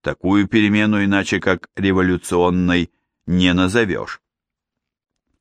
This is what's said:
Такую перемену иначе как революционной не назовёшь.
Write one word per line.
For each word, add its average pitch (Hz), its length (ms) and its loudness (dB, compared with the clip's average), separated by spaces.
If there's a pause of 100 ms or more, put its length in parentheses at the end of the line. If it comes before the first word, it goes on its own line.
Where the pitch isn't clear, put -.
Такую 98 460 -2
перемену 107 580 0
иначе 98 360 0
как 92 340 -4
революционной 90 1160 0 (340)
не 90 260 2
назовёшь. 92 680 -2 (1200)